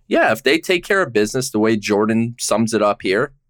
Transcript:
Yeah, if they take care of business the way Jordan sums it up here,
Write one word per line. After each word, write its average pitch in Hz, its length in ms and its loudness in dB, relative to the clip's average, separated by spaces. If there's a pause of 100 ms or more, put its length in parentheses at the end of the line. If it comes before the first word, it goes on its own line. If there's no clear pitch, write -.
Yeah, 214 240 2
if 110 100 -4
they 147 160 2
take 180 260 -2
care 196 180 0
of 135 100 -4
business 110 380 0
the 110 80 -2
way 110 180 2
Jordan 110 640 0
sums 110 320 0
it 107 80 2
up 104 220 0
here, 107 320 0 (160)